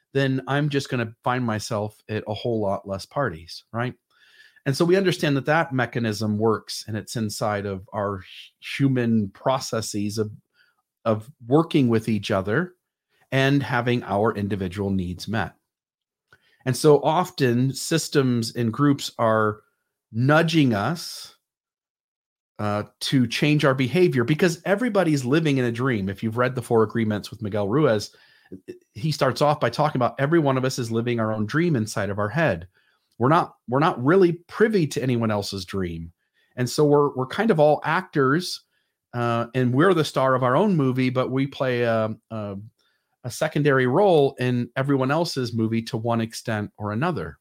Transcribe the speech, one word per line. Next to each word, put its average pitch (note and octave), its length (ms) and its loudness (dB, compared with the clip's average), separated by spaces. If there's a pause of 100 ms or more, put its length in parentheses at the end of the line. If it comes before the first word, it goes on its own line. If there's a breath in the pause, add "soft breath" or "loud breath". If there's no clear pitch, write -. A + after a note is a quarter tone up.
(120)
then C3 340 0
I'm C#3+ 220 0
just C#3 200 -2
gonna A#2 340 -4
find B2+ 220 -2
myself G#2+ 640 -4
at G#2+ 180 -6
a G#2+ 80 -4
whole A2+ 260 -4
lot G2 260 -4
less F#2+ 200 -8
parties, E2+ 680 -6
right? B2 220 -4 (720 soft breath)
And C#3 100 -2
so E3+ 80 2
we E3+ 120 4
understand F3 400 0
that C3 100 -2
that D#3 260 0
mechanism A2 680 -2
works G#2+ 480 -2
and A2 100 -8
it's G2+ 200 -10
inside G#2 500 -4
of G2 260 -8
our G2+ 260 -4
hu-, F2+ 60 -16 (360)
human A#2 680 0
processes G#2+ 880 -4
of, G#2+ 120 -2 (760)
of A2 260 -2 (160)
working C#3+ 420 4
with A2+ 200 2
each G#2+ 220 -2
other G#2+ 440 -2 (580)
and C3+ 300 2
having B2 420 0
our G#2+ 300 0
individual G2 560 -4
needs F2+ 380 -4
met. G2+ 260 -4 (1120 soft breath)
And B2+ 100 0
so D3 260 6
often B2+ 720 2
systems B2+ 800 0
and A#2 180 0
groups C#3+ 460 0
are A2 440 2 (500)
nudging C#3+ 640 4
us, A#2+ 600 -6 (1200)
uh, G#2 220 -2 (180)
to B2+ 260 2
change D3+ 380 2
our C3+ 100 4
behavior C#3 480 2
because D3+ 440 2
everybody's F#3+ 580 2
living C#3+ 320 2
in C3 80 0
a A#2 80 0
dream. A2+ 380 0
If G2 120 -8
you've A2 140 -2
read B2+ 180 0
The B2+ 60 -2
Four A2+ 220 2
Agreements G#2+ 480 -2
with - 100 -16
Miguel G#2 280 -2
Ruiz, C3 420 2 (840 soft breath)
he D3+ 200 -4
starts B2+ 280 0
off D3 200 2
by B2 100 2
talking C3 280 -2
about A#2+ 220 -2
every D#3 180 2
one C#3 200 2
of B2+ 80 -2
us C3 120 -4
is A#2 120 -6
living A#2 280 -2
our A2 140 -2
own A2 140 -2
dream D#3+ 280 0
inside G#2+ 360 -2
of G2 80 -6
our G#2 100 -2
head. G#2 400 -2 (480)
We're B2 140 2
not, D#3+ 240 2 (120)
we're A#2+ 120 0
not D3+ 260 0
really F3 280 6 (140)
privy G#3 420 0
to - 140 -6
anyone A#2+ 280 0
else's G2 340 -4
dream. E2+ 480 -6 (440)
And B2 120 -2
so D3+ 160 2
we're, D3 300 4
we're B2+ 120 -4
kind A3 240 0
of F3 80 4
all D3+ 240 6
actors, D#3 760 0 (540)
uh, A#2 400 0
and B2+ 180 2
we're E3 220 4
the D#3+ 100 2
star C3 300 0
of B2+ 80 0
our B2+ 120 2
own F#3+ 220 2
movie, C3 320 2
but B2+ 220 -2
we C3+ 160 0
play C3 380 -2
a, A2 300 0 (160)
a, G#2 260 -8 (680)
a A#2+ 60 -8
secondary D3 560 2
role D3+ 520 4
in B2 380 0
everyone C3+ 340 0
else's C#3+ 440 -2
movie A2+ 280 0
to A2+ 140 -8
one A2+ 240 -2
extent A2 560 -6
or G#2 160 -6
another. A2 480 -4